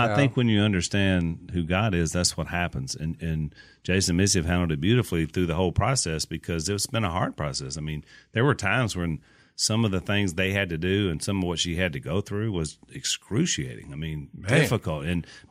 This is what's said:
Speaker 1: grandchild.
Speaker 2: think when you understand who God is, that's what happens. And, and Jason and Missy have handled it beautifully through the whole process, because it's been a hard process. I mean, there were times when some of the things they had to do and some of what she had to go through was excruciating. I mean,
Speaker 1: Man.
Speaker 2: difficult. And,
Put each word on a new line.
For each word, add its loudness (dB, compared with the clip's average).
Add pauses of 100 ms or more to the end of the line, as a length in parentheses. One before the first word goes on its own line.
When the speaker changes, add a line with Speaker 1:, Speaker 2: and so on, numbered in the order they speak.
Speaker 1:
grandchild. 2
Speaker 2:
think 4
when 4
you 6
understand 2
who 0
God 2
is, 2
that's 0
what -4
happens. -4
And, -6
and -2 (300)
Jason 2
and 4
Missy 4
have 0
handled 2
it -2
beautifully 2
through 0
the 0
whole 2
process, 0
because -4
it's -2
been -2
a -2
hard -4
process. -6
I -6
mean, -6 (300)
there 2
were 4
times 0
when -2 (400)
some 2
of 4
the 0
things 0
they 0
had 0
to -4
do 2
and -2
some -2
of 0
what -2
she -2
had 0
to -8
go -2
through -6
was -4 (160)
excruciating. -4
I -12
mean, -8
Speaker 1:
Man. -8 (120)
Speaker 2:
difficult. 0
And, -2 (260)